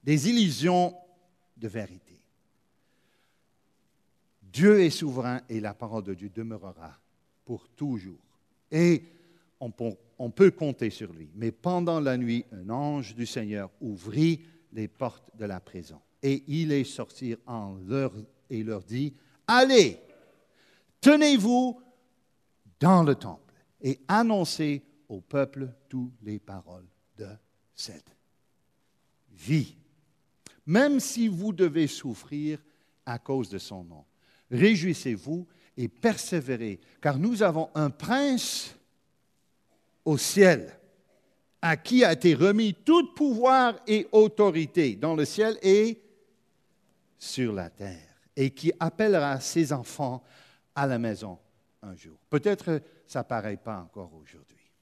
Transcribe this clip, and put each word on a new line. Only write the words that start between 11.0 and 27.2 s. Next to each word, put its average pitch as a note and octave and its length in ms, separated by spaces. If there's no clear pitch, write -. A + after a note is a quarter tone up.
lui. D#2+ 220
Mais A2+ 160
pendant E3+ 480
la C3 180
nuit, A#2+ 340
un F#2+ 180
ange C3+ 460
du A#2 100
Seigneur G#2 440
ouvrit A#2+ 600
les G#2+ 140
portes - 500
de A2 80
la F#2+ 140
prison. D#2+ 420
Et C#3 240
il D#3 240
est C#3 120
sorti A#2+ 520
en G#2 300
leur, C3 280
et A2 140
leur G#2+ 200
dit, « C3 300
Allez, A#3+ 520
tenez-vous B3+ 800
dans F3 240
le C#3+ 120
temple - 380
et C3+ 260
annoncez F3+ 760
au G2 140
peuple C3+ 480
toutes B2 360
les G#2 160
paroles F2+ 480
de G#2 100